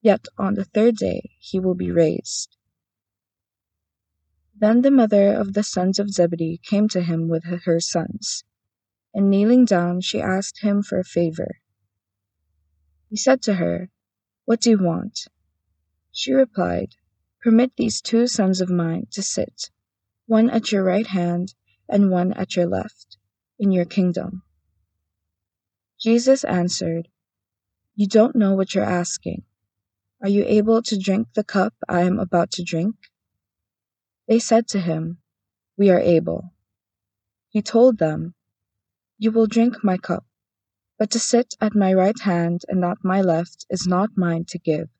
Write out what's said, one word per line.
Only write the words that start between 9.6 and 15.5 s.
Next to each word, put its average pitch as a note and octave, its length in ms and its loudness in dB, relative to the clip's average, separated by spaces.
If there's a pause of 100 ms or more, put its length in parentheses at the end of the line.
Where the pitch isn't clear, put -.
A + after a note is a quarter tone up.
down F3 360 0
she - 200 -6
asked - 420 -4
him G3+ 220 0
for - 160 -4
a F#3 40 -6
favor. E3 540 -4 (1500)
He G#3+ 60 -10
said C4 260 2
to G#3 120 -2
her, F3 360 -4 (540)
"What A#3 160 0
do A#3+ 100 2
you G#3+ 100 6
want?" F3+ 460 -4 (840)